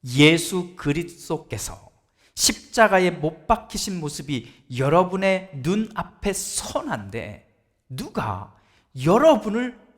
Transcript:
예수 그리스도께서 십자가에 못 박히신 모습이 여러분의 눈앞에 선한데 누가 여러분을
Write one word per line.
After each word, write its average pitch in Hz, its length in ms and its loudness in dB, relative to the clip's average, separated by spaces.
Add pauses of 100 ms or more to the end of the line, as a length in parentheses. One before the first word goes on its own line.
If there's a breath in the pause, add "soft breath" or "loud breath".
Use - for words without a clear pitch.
예수 160 680 4
그리스도께서 - 1120 -6 (460)
십자가에 190 760 4
못 139 360 -6
박히신 202 520 -2
모습이 143 640 -8 (120)
여러분의 185 800 2
눈앞에 190 760 -4
선한데 113 1120 -8 (420)
누가 120 680 -8 (480 soft breath)
여러분을 240 760 2 (180)